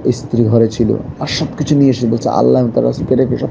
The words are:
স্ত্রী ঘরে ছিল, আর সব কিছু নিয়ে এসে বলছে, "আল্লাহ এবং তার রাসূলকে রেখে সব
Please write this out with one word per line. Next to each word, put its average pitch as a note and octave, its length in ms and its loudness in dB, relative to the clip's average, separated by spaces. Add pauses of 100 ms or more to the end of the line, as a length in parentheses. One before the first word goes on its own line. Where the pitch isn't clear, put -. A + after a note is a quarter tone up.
(120)
স্ত্রী A#2 320 -2
ঘরে A2+ 240 4
ছিল, A2 280 0 (240)
আর C#3+ 80 -6
সব - 180 -4 (120)
কিছু D3 180 0
নিয়ে C#3 140 4
এসে A#2+ 180 0
বলছে, A#2 220 -2
"আল্লাহ B2+ 320 2
এবং A#2+ 140 0
তার B2 80 2
রাসূলকে B2 320 -2
রেখে B2+ 220 0
সব C3 140 -4